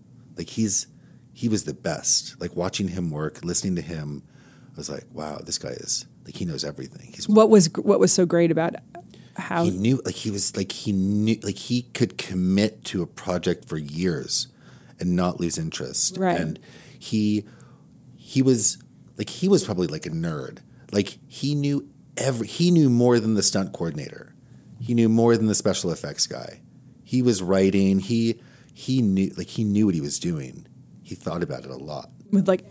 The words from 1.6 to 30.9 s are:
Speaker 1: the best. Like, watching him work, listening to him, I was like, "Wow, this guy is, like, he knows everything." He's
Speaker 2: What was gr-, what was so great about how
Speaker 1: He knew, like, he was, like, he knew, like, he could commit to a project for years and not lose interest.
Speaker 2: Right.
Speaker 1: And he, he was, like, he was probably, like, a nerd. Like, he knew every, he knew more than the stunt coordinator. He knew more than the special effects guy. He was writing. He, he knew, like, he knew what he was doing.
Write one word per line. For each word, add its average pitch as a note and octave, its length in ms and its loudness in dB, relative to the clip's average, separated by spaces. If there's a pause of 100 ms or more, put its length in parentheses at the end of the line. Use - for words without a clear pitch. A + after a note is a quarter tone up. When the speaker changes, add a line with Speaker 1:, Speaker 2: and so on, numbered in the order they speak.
Speaker 1:
the - 80 -6
best. - 680 -4
Like, F2 140 -8
watching F#2 340 -4
him F2 220 -4
work, D2+ 320 -6
listening F2 320 -2
to E2+ 60 -4
him, D2 420 -10 (500)
I - 40 -18
was D2+ 120 -12
like, C#2+ 220 -10
"Wow, D2+ 340 -10
this - 140 -6
guy C2+ 100 -8
is, - 380 -6 (180)
like, - 100 -18
he G2 100 -6
knows - 200 -6
everything." - 480 -12
He's - 160 -8
Speaker 2:
What A3 220 8
was F#3+ 160 10
gr-, - 140 -4
what G3+ 180 4
was F#3 120 6
so F3+ 140 4
great E3+ 240 4
about D#3+ 260 0 (600)
how E3+ 280 -2
Speaker 1:
He F3 80 2
knew, A2 340 2
like, F#2+ 100 -4
he A2 160 -6
was, G2 260 -2
like, G2 140 -4
he - 200 -4
knew, G#2 520 2
like, G2+ 140 -4
he B2 260 -2 (100)
could - 240 0
commit F#2 680 0
to F#2 180 -4
a D#2+ 40 -6
project F2+ 580 -4
for E2 120 -6
years D2+ 680 -4 (520)
and F2+ 160 0
not F2+ 240 0
lose F2 200 -2
interest. D#2 580 -4
Speaker 2:
Right. F#3 220 0
Speaker 1:
And D#3+ 200 -6 (380)
he, G#2 480 -2 (680)
he - 260 -2
was, B2+ 360 4 (400)
like, - 120 -6
he - 180 -4
was G3 160 4
probably, F2+ 240 -2
like, D2+ 200 -8
a - 40 -8
nerd. D#2+ 480 -6 (320)
Like, G2+ 360 -2
he C#3 280 -4
knew C#3+ 320 -2 (300)
every, B2 300 -2
he F3 240 2
knew D#3 180 8
more A#2+ 300 6
than A2 160 2
the G2 80 2
stunt G2 300 0
coordinator. D2+ 600 -10 (460)
He A#2+ 160 -4
knew A2+ 140 6
more A#2 280 6
than A2 100 2
the G#2 80 2
special F#2 360 0
effects - 360 -4
guy. - 340 -12 (420)
He B2+ 180 0
was A#2 220 4
writing. G2 560 4
He, A2+ 400 -2 (340)
he C3 280 -2
knew, F#2+ 360 2
like, F2+ 100 -8
he - 160 -4
knew G#2 220 2
what F#2 100 2
he D#2 60 -2
was D2 180 -4
doing. D2 480 -6 (360)